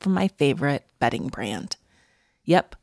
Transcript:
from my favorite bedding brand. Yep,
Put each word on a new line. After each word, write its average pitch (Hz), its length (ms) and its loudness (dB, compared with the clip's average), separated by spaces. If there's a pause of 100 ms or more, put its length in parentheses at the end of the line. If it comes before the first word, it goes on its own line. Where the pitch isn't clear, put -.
from 190 140 0
my 185 140 2
favorite 143 580 0 (140)
bedding - 300 -2
brand. - 480 -8 (680)
Yep, - 380 2